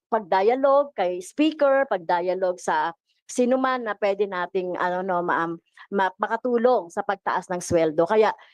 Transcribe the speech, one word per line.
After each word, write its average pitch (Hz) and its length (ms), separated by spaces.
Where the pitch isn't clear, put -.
pagdialogue 240 880
kay 180 240
speaker, 285 720
pagdialogue 180 640
sa 165 400
sino 254 320
man 254 240
na 208 160
pwede 202 240
nating, 180 560
ano, 180 240
no, 180 240
ma-, 165 320
ma-, 196 240
makatulong 226 720
sa 196 160
pagtaas 185 480
ng 180 80
sweldo. 165 480
Kaya 214 240